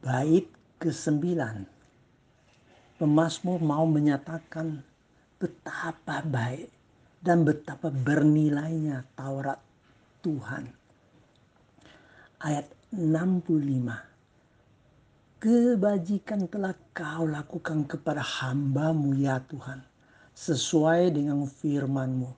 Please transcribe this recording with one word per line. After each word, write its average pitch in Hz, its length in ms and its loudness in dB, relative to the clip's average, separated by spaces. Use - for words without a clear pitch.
Bait 147 400 2
kesembilan. 151 880 -2
Pemazmur 160 560 2
mau 160 320 2
menyatakan 151 960 -2
betapa - 800 -8
baik 131 480 -4
dan 170 160 6
betapa 151 480 0
bernilainya 151 1120 2
Taurat 135 400 -6
Tuhan. 135 480 -6
Ayat 143 240 -2
enam 175 480 2
puluh 156 240 2
lima. 123 480 -4
"Kebajikan 208 1120 2
telah 190 240 -4
kau 160 400 -4
lakukan 151 560 -4
kepada 147 320 -4
hambamu, 139 960 0
ya 135 320 2
Tuhan, 131 320 -12
sesuai 165 800 2
dengan 143 320 0
firman-Mu." 135 920 -2